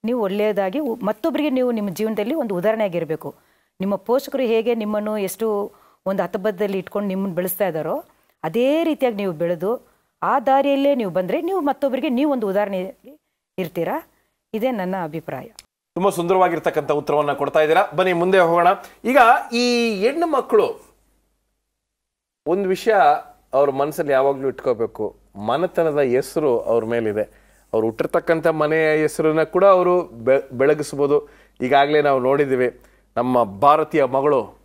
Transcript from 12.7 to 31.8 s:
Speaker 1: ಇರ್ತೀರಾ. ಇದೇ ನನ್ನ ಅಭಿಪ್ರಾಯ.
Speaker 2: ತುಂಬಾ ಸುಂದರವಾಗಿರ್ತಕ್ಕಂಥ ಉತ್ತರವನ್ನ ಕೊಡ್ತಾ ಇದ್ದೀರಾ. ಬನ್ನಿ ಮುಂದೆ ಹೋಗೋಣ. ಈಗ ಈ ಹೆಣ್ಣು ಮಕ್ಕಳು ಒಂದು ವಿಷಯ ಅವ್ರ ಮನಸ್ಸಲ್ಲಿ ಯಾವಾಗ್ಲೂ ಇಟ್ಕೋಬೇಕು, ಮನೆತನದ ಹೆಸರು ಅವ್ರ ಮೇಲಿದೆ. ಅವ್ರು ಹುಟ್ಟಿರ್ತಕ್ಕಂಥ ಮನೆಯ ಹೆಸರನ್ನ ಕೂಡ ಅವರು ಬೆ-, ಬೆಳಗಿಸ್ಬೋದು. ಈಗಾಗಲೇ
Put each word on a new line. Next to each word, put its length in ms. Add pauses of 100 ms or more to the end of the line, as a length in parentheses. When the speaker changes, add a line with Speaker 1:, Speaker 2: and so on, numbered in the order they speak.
Speaker 1:
ಇರ್ತೀರಾ. 500 (460)
ಇದೇ 180
ನನ್ನ 320
ಅಭಿಪ್ರಾಯ. 440 (460)
Speaker 2:
ತುಂಬಾ 160
ಸುಂದರವಾಗಿರ್ತಕ್ಕಂಥ 840
ಉತ್ತರವನ್ನ 420
ಕೊಡ್ತಾ 260
ಇದ್ದೀರಾ. 260 (100)
ಬನ್ನಿ 180
ಮುಂದೆ 260
ಹೋಗೋಣ. 280 (380)
ಈಗ 120 (360)
ಈ 460
ಹೆಣ್ಣು 280
ಮಕ್ಕಳು 580 (1600)
ಒಂದು 220
ವಿಷಯ 240 (600)
ಅವ್ರ 180
ಮನಸ್ಸಲ್ಲಿ 400
ಯಾವಾಗ್ಲೂ 360
ಇಟ್ಕೋಬೇಕು, 680 (200)
ಮನೆತನದ 640
ಹೆಸರು 600
ಅವ್ರ 260
ಮೇಲಿದೆ. 640 (260)
ಅವ್ರು 140
ಹುಟ್ಟಿರ್ತಕ್ಕಂಥ 600
ಮನೆಯ 540
ಹೆಸರನ್ನ 420
ಕೂಡ 220
ಅವರು 360
ಬೆ-, 520
ಬೆಳಗಿಸ್ಬೋದು. 760 (320)
ಈಗಾಗಲೇ 400